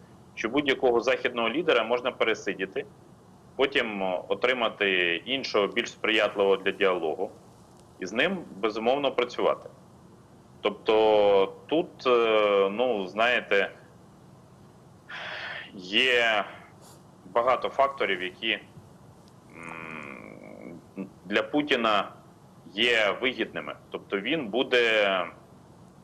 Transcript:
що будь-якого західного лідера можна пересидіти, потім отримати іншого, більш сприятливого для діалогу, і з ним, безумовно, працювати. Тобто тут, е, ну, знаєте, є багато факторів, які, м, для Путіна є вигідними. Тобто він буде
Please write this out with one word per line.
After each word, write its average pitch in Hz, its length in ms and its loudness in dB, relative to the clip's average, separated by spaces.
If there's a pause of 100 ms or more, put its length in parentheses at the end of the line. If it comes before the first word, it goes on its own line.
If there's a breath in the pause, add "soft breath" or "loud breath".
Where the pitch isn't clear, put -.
(360 loud breath)
що - 140 -4
будь-якого 131 520 2
західного 120 480 0
лідера 135 340 2
можна 123 280 -2
пересидіти, 110 720 -4 (680)
потім 120 480 0 (240)
отримати 101 880 0
іншого, 107 520 -2
більш 117 240 -4
сприятливого 101 680 2
для 95 140 -2
діалогу, 90 600 0 (680)
і 92 60 -8
з 90 60 -8
ним, 160 260 -2 (180)
безумовно, 113 560 0
працювати. 110 580 -2 (920)
Тобто 104 920 4 (140)
тут, 165 400 -2
е, 107 640 4
ну, 107 360 0
знаєте, 104 640 0 (2000 loud breath)
є 113 720 2 (880 loud breath)
багато 120 360 2
факторів, 101 540 0
які, 107 360 -4 (960)
м, 71 1200 -16 (460)
для 107 180 0
Путіна 120 680 2 (640)
є 110 480 2
вигідними. 104 540 -4 (160)
Тобто 98 280 -6
він 131 280 -4
буде 110 760 2 (800)